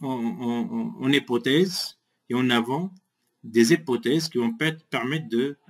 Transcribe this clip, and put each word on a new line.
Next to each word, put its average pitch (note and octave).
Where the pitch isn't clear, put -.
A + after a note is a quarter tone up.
en, C#3
en, A#2+
en, A2+
en C3
hypothèse C#3
et B2
en B2+
avant B2+
des A#2
hypothèses C#3+
qui -
vont A#2
peut-être D#3
permettre B2+
de C3